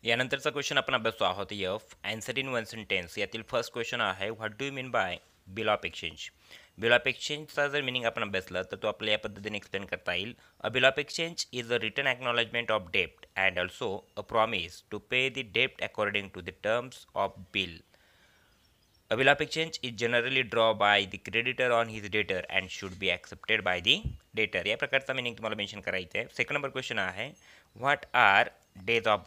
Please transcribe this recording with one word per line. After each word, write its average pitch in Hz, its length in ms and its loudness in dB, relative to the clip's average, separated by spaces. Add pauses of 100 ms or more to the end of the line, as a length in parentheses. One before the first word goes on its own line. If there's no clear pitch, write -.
यानंतरचा 127 440 0
क्वेश्चन 143 280 -2
आपण 135 160 0
अभ्यासतो 110 300 0
आहोत 95 280 0
एफ, 101 520 -4
answer 110 320 -6
in 135 120 -2
one 120 260 -2
sentence. 98 440 -4
यातील 104 300 -4
फर्स्ट 120 260 -2
क्वेश्चन 120 280 -4
आहे, 98 280 0
what 110 200 -6
do 107 120 -10
you 139 100 -4
mean 135 140 -8
by 104 300 0 (380)
bill 107 140 -2
of 107 100 4
exchange? 82 540 -8 (480)
Bill 117 120 4
of 120 140 6
exchangeचा 147 640 -2
जर 143 140 0
मीनिंग 127 240 -2
आपण 113 160 0
अभ्यासला 95 420 -2
तर 95 120 -8
तो 104 120 -2
आपल्याला 107 240 0
या 104 60 4
पद्धतीने 104 400 -8
एक्सप्लेन 98 280 -6
करता - 280 -4
येईल. 95 220 -4 (280)
A - 40 -2
bill 123 180 4
of 135 180 6
exchange 170 500 -6
is 120 180 -4
a 120 60 2
written 117 300 0
acknowledgement 120 640 0
of 107 100 4
debt 87 440 -2 (120)
and 95 200 2
also 90 300 -2 (300)
a 104 160 -8
promise 110 420 0 (180)
to 104 60 -6 (140)
pay 127 200 2
the 131 100 -6 (140)
debt 127 300 0
according 104 380 0 (120)
to 90 80 -10
the 95 220 -6
terms 120 280 -2 (200)
of 98 140 0 (280)
bill. 87 200 -4 (1300)
A 107 40 2
bill 135 200 6
of 147 120 -4
exchange 160 420 -4
is 117 160 -4
generally 123 380 2
drawn 113 340 4
by 101 280 6
the 98 260 -10
creditor 123 400 0
on 117 240 2
his 104 160 -8
debtor 95 300 0 (140)
and 92 120 0 (120)
should 95 140 -8 (100)
be 92 80 2
accepted 107 520 -2
by 90 200 0
the 123 140 4 (400)
debtor. 110 300 0
या 110 100 0
प्रकारचा 135 360 -2
मीनिंग 123 220 -4
तुम्हाला 107 200 -4
मेन्शन 104 240 -6
करायचं 92 400 -4
आहे. 117 80 -4 (100)
सेकंड 135 200 -2
नंबर 139 120 -4
क्वेश्चन 123 300 -4
आहे, 98 320 -4 (500)
what 139 160 2 (180)
are 110 320 8 (400)
days 117 180 4
of 107 220 4